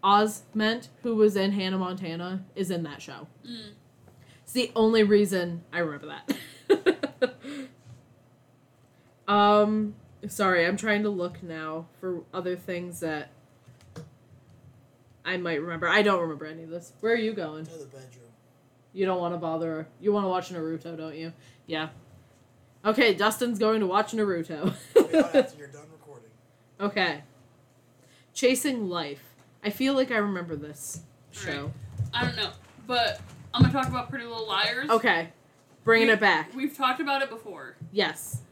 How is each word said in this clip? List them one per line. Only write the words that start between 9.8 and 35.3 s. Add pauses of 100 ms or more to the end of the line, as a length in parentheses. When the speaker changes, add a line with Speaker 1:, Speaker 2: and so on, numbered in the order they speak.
Speaker 1:
sorry,
I'm
trying
to
look
now (140)
for (120)
other
things
that (1900)
I
might
remember.
I
don't
remember
any
of
this.
Where
are
you
going?
Speaker 3:
To
the
bedroom. (680)
Speaker 1:
You
don't
wanna
bother, (140)
you
wanna
watch
Naruto,
don't
you? (340)
Yeah. (920)
Okay,
Dustin's
going
to
watch
Naruto. (100)
<laughs>
Speaker 3:
I'll
be
out
after
you're
done
recording. (500)
Speaker 1:
Okay. (1120)
Chasing
Life. (400)
I
feel
like
I
remember
this (340)
Speaker 2:
All
right.
Speaker 1:
show. (400)
Speaker 2:
I
don't
know, (380)
but (340)
I'm
gonna
talk
about
Pretty
Little
Liars.
Speaker 1:
Okay. (560)